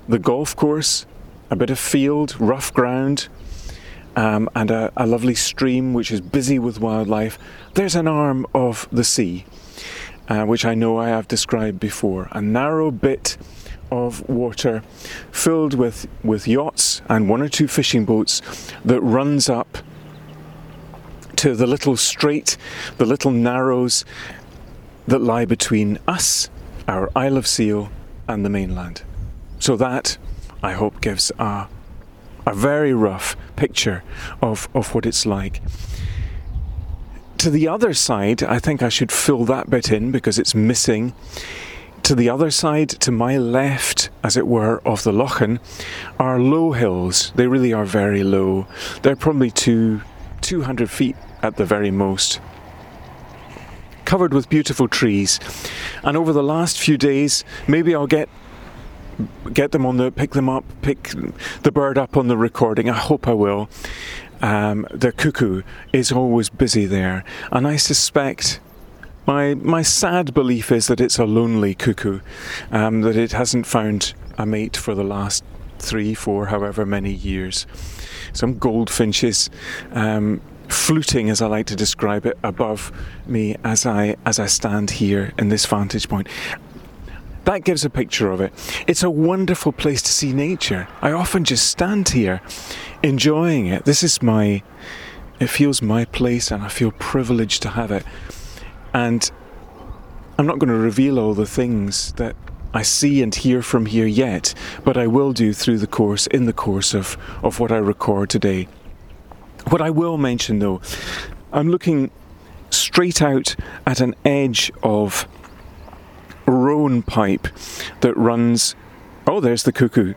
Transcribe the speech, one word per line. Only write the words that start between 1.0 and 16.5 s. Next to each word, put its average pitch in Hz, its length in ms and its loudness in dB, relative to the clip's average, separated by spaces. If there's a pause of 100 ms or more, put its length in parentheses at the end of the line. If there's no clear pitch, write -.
a 113 60 0
bit 120 140 2
of 131 100 -2
field, 143 640 2
rough 113 320 0
ground, 131 560 0 (880)
um, 110 380 2
and 110 160 2
a, 113 260 0
a 123 80 2
lovely 117 300 4
stream 127 580 0
which 117 180 0
is 107 80 0
busy 127 400 2
with 113 220 -2
wildlife. 110 580 0 (360)
There's 190 200 2
an 160 140 2
arm 147 440 2
of 123 380 2
the 120 140 2
sea, 90 400 0 (800)
uh, 107 160 2
which 117 220 2
I 113 100 2
know 113 220 2
I 113 100 0
have 113 220 0
described 110 500 -2
before, 95 520 -2
a 107 100 -6
narrow 147 500 2
bit 135 460 -2 (520)
of 120 400 -4
water 117 520 0 (520)
filled 160 400 2
with, 123 340 0 (160)
with 107 240 0
yachts - 640 0